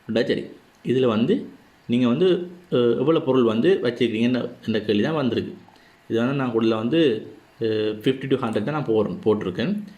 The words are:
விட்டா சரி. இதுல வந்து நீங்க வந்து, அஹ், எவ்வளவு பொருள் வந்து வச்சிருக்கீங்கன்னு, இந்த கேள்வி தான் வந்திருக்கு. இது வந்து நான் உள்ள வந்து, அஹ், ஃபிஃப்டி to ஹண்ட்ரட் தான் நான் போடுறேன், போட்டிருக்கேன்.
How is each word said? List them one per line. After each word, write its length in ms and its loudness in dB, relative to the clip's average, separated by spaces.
விட்டா 240 0
சரி. 180 -2
இதுல 220 2
வந்து 280 2
நீங்க 180 2
வந்து, 200 2
அஹ், 220 4
எவ்வளவு 320 0
பொருள் 180 4
வந்து 260 2
வச்சிருக்கீங்கன்னு, 600 0
இந்த 180 -2
கேள்வி 220 0
தான் 120 -2
வந்திருக்கு. 380 -2
இது 80 0
வந்து 180 0
நான் 180 -2
உள்ள 220 2
வந்து, 240 0
அஹ், 340 -2
ஃபிஃப்டி 320 -2
to 100 2
ஹண்ட்ரட் 300 -2
தான் 100 -4
நான் 120 -4
போடுறேன், 320 0
போட்டிருக்கேன். 520 0